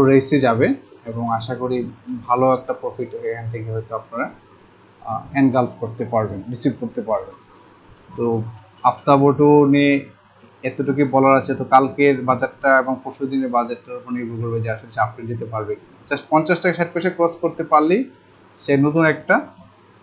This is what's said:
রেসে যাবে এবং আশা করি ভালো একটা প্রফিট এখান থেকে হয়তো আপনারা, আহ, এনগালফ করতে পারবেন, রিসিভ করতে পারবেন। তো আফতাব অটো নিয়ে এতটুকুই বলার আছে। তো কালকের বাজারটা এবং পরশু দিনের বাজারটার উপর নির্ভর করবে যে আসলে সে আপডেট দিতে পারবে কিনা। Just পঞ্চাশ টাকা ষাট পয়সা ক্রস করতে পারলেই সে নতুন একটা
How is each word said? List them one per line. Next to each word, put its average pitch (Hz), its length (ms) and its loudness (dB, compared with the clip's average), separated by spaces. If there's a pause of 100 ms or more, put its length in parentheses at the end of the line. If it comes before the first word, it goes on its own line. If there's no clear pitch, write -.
রেসে 135 360 4
যাবে 120 220 2 (420)
এবং 117 140 -6 (140)
আশা 123 240 -8
করি 127 160 -4 (500)
ভালো 127 180 2 (120)
একটা 127 240 -8
প্রফিট 123 280 -8 (200)
এখান 113 220 -8
থেকে 113 240 -8
হয়তো 110 240 -8
আপনারা, 117 260 -8 (760)
আহ, 110 200 -8 (180)
এনগালফ 127 320 2 (100)
করতে 113 220 -8 (100)
পারবেন, 101 260 -2 (120)
রিসিভ 123 300 -2
করতে 117 280 -8
পারবেন। 98 260 -4 (800)
তো 120 80 -2 (580)
আফতাব 139 400 4
অটো 147 420 6
নিয়ে 143 400 2 (580)
এতটুকুই 135 400 -2
বলার 135 300 4
আছে। 131 220 0
তো 127 80 -6
কালকের 131 580 2
বাজারটা 131 580 0
এবং 131 240 -2
পরশু 135 240 -8
দিনের 131 220 -4
বাজারটার 120 480 -4
উপর 123 140 -14
নির্ভর 117 300 -8
করবে 117 200 -4
যে 113 80 -4
আসলে 113 220 -10
সে - 80 -6
আপডেট 113 260 -4
দিতে 117 200 -8
পারবে 107 300 -6
কিনা। - 160 -18 (160)
Just 139 220 -4
পঞ্চাশ 160 300 2
টাকা 175 140 0
ষাট 170 200 -4
পয়সা 175 160 -2
ক্রস 170 280 0
করতে 160 260 -4
পারলেই 156 460 2 (500)
সে 139 180 0
নতুন 151 280 4
একটা 156 360 2 (600)